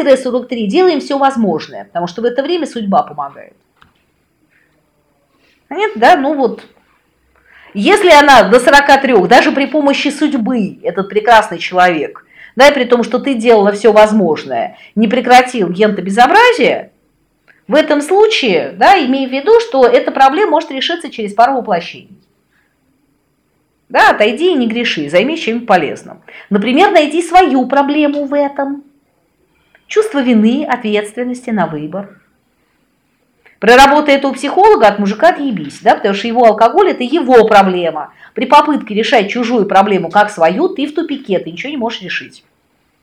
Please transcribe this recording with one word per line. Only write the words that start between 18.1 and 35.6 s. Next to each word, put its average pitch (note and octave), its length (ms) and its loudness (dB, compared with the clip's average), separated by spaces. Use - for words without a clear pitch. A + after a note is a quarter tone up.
да, C4+ 260 4
имей C4+ 300 -2
в B3 40 -8
виду, C#4 280 2
что C4+ 260 0
эта C#4+ 260 2
проблема D4 420 2
может D#4+ 180 -2
решиться C#4 400 -8
через G3+ 240 -10
пару B3 180 2
воплощений. F#3+ 640 -8
Да, F4 200 2
отойди C4+ 420 0
и E4+ 40 0
не A#3+ 120 0
греши, G#3+ 420 -6
займись B3+ 320 -2
чем-нибудь A#3 260 -6
полезным. D#3 540 -4
Например, B3+ 400 2
найди E4 320 2
свою F4 440 2
проблему C#4+ 580 0
в C4+ 100 -8
этом. C#4 480 -4
Чувство G#4 320 -2
вины, A#3+ 440 0
ответственности B3 840 -6
на G#3 160 -2
выбор. D#3+ 540 -12
Проработай C#4 560 4
это C#4 120 -2
у C4 60 -4
психолога, F4+ 540 2
от G3 120 0
мужика G#3+ 300 0
отъебись, B3+ 520 -6